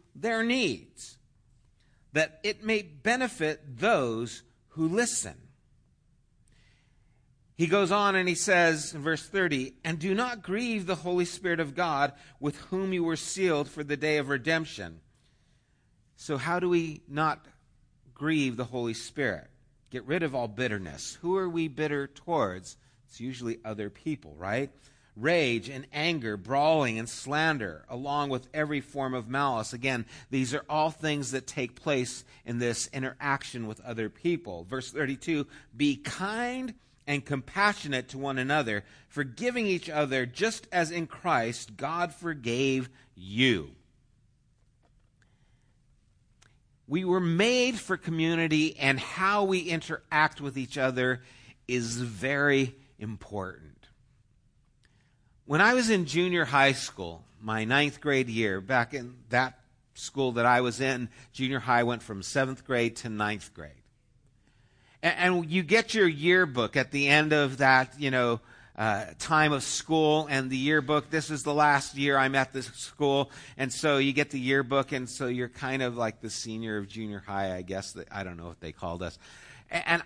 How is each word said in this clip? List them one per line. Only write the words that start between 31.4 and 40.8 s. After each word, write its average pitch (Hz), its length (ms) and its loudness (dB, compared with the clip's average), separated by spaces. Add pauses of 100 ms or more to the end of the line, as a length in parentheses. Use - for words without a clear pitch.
take 127 280 -6
place 131 500 -2 (180)
in 120 160 -4
this 120 280 -2
interaction 131 800 -4
with 107 140 -10
other 113 280 -4
people. 101 560 -4
Verse 127 260 -8
thirty-two, 139 560 -2 (280)
"Be 143 200 2
kind 233 800 -6 (340)
and 143 180 -2
compassionate 143 840 0
to 135 80 -14
one 135 200 -4
another, 127 460 0 (240)
forgiving 208 600 -2
each 180 220 -2
other, 135 360 0
just 190 480 -2
as 170 180 2